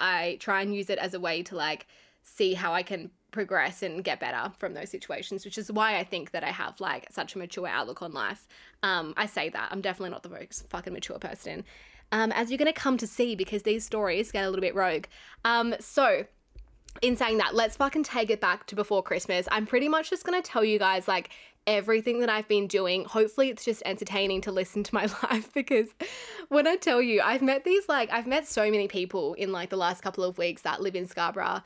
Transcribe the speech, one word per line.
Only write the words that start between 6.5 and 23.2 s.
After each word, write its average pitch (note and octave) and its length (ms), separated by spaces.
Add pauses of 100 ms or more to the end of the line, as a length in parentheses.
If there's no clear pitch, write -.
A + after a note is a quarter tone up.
have, F3 300
like, C#3+ 320
such D#3+ 240
a - 20
mature F3+ 300
outlook A#2 340
on E3 100
life. G3+ 360 (340)
Um, E3+ 340
I G#3+ 100
say D#3+ 240
that. A2 200
I'm G3 120
definitely F#3 280
not - 140
the F3+ 60
most - 400
fucking F3+ 220
mature - 260
person. - 460 (460)
Um, A3 220
as A#3 180
you're C4 80
gonna D4+ 140
come C4+ 240
to A3+ 100
see, A#3+ 300
because G3+ 260
these A3 220
stories G#3 480
get G3 120
a F#3+ 40
little F#3+ 140
bit F#3 120
rogue. F3+ 300 (400)
Um, A#3 340
so G#3+ 460 (800)
in B3 140
saying A3+ 220
that, F3+ 160
let's A3+ 220
fucking C#4+ 260
take A3+ 280
it G#3+ 100
back F#3 260
to - 80
before G3 280
Christmas. F3+ 480
I'm G#3+ 140
pretty B3+ 240
much D#4 220
just F4+ 140
gonna F4+ 180
tell A3 220
you G#3+ 140
guys, F#3+ 280
like, F3+ 240 (360)
everything A3 540
that A#3 80
I've G#3+ 200
been G3+ 180
doing. F#3 380
Hopefully A3 460